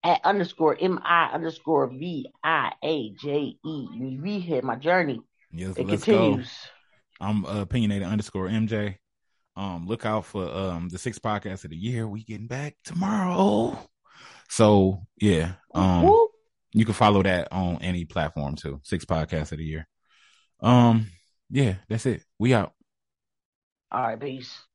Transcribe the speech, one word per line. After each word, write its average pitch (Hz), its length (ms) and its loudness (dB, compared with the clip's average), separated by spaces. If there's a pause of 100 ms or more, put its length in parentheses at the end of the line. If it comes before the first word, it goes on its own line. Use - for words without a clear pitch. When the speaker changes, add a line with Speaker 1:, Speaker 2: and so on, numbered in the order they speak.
Speaker 1:
At 170 200 4
underscore 175 560 2
M 185 240 0
I 165 300 4
underscore 156 540 -2
V 135 400 -8 (160)
I 151 280 0 (120)
A 156 280 -4
J 143 520 -6
E. 131 560 -8
We 196 200 -6
had 165 240 -4
my 117 140 -4
journey. 151 440 0 (300)
Speaker 2:
Yes, 92 260 -8
Speaker 1:
It - 100 -4
Speaker 2:
let's 104 180 -2
Speaker 1:
continues. 131 420 4 (720)
Speaker 2:
go. 92 60 -8
I'm, 104 200 -2
uh, 101 160 -4
opinionated 101 460 0
underscore 95 400 -4
M 110 200 0
J. 104 300 -4 (580)
Um, 90 300 -8
look 113 200 -6
out 107 200 -2
for, 95 240 -6
um, 90 400 -6
the 90 80 -12
sixth 110 240 -10
podcast 101 440 -6
of - 60 -14
the 80 60 -14
year. 113 300 -6
We 107 160 -10
getting 110 240 -14
back 139 360 -10
tomorrow. 190 920 0 (720)
So, 101 560 4 (160)
yeah. 90 320 2 (220)
Um, 90 280 4
Speaker 1:
Whoop, 370 100 8
whoop. 453 180 6 (420)
Speaker 2:
you 107 100 4
can 110 120 0
follow 101 280 6
that 90 280 0
on 90 300 -2
any 87 240 -4
platform 76 500 -4
too. 73 280 -10
Sixth - 240 -6
podcast 78 440 -4
of 78 80 -10
the 80 60 -8
year. 78 220 -10 (760)
Um, 117 460 6 (420)
yeah, 117 260 0 (140)
that's 113 180 -4
it. 113 160 -4 (160)
We 123 160 4
out. 101 180 0 (1160)
Speaker 1:
All 123 100 -2
right, 113 180 -4
peace. 131 380 -12 (180)